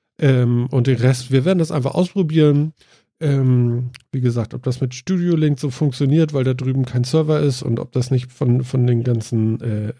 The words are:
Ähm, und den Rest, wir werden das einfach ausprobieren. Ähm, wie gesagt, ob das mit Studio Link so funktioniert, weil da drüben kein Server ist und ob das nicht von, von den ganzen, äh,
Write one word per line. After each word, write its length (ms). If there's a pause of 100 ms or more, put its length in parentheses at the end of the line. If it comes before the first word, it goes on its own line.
(200)
Ähm, 520
und 160
den 80
Rest, 340
wir 140
werden 160
das 100
einfach 240
ausprobieren. 760 (480)
Ähm, 680 (200)
wie 100
gesagt, 320
ob 120
das 160
mit 160
Studio 400
Link 240
so 100
funktioniert, 640
weil 100
da 120
drüben 300
kein 200
Server 340
ist 240
und 160
ob 140
das 180
nicht 220
von, 320
von 200
den 200
ganzen, 560
äh, 280 (120)